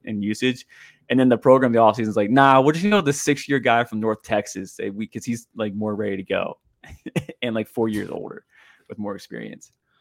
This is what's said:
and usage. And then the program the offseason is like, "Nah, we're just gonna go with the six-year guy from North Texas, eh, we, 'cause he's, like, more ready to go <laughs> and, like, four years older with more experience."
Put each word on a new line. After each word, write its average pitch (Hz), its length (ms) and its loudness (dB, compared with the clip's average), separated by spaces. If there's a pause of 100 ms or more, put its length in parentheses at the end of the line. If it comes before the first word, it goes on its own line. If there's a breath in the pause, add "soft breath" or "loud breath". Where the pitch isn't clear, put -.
and 104 180 -6
usage. 127 420 -4 (440 soft breath)
And 123 100 2
then 127 80 4
the 120 80 4
program 127 360 4
the 117 80 4
offseason 110 280 4
is 104 80 -4
like, 107 140 0
"Nah, 135 320 6
we're 147 100 4
just 165 120 -2
gonna 208 80 2
go 208 60 4
with 185 80 0
the 139 60 2
six-year 139 460 -2
guy 120 260 2
from 110 160 -6
North 110 220 -2
Texas, 101 580 -6
eh, 101 80 -6
we, 104 180 -10
'cause - 200 -12
he's, 117 280 -8
like, 107 200 -6
more 107 200 -4
ready 104 220 -4
to 98 60 -10
go 95 360 -6 (260)
<laughs> - 580 -10
and, 120 120 -4
like, 110 140 -4
four 113 200 -2
years 104 200 -4
older - 380 -12 (420 soft breath)
with 107 100 -16
more 101 160 -8
experience." 107 580 -16 (280)